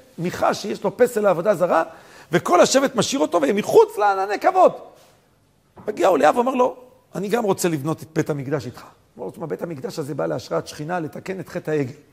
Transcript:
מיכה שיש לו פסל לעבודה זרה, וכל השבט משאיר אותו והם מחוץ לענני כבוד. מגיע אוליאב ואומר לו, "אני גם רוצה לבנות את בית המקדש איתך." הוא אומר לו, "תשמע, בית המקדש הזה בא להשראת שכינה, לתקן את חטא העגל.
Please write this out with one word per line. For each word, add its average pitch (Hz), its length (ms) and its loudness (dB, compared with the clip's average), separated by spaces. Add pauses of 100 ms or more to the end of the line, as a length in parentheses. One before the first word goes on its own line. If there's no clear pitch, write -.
(180)
מיכה 185 360 -2
שיש 202 300 -8
לו 196 140 -4
פסל 240 240 2
לעבודה 190 340 2
זרה, 185 280 2 (480)
וכל 339 300 4
השבט 269 340 4
משאיר 247 260 0
אותו 302 200 0
והם 277 140 2
מחוץ 427 420 4
לענני 392 420 0
כבוד. 370 320 4 (1160)
מגיע 214 200 0
אוליאב 151 280 4
ואומר 247 180 0
לו, 254 220 0 (400)
"אני 185 120 -6
גם 220 160 0
רוצה 185 260 0
לבנות 156 320 -4
את 120 120 -18
בית - 160 -2
המקדש 139 360 -6
איתך." - 160 -14
הוא - 80 -20 (280)
אומר 190 80 -12
לו, 180 60 -10
"תשמע, - 140 -14
בית 165 160 -8
המקדש 165 380 -10
הזה 147 160 -8
בא 160 100 -4
להשראת 156 420 -6
שכינה, 170 320 -8
לתקן 180 400 -10
את - 100 -14
חטא 170 220 -8
העגל. 143 220 -2 (200)